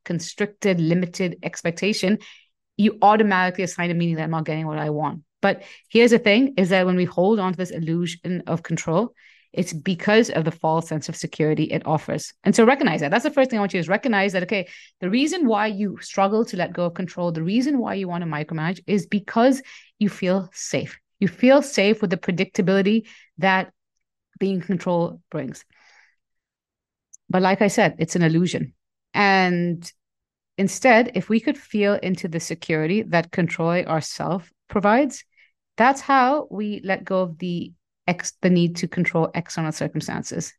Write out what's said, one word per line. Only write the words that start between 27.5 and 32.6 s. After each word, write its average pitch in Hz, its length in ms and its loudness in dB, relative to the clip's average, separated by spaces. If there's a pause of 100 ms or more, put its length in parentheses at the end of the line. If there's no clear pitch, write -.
I 208 60 4
said, 190 320 2
it's 170 160 -2
an 180 80 2
illusion. 160 500 0 (400)
And 180 800 2 (640)
instead, 233 580 4
if 180 120 -4
we 226 120 2
could 285 180 -2
feel 202 380 0
into 185 320 -4
the 165 120 -4
security 165 640 -2